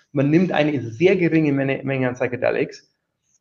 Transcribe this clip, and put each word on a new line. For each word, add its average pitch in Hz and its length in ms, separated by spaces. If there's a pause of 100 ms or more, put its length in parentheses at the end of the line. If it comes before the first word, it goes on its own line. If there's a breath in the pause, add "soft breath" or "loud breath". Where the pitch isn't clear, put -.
(120 soft breath)
man 143 180
nimmt 175 200
eine 151 300
sehr 117 340
geringe 160 380
Menge, 135 320
Menge 131 240
an 123 60
Psychedelics, - 760 (500)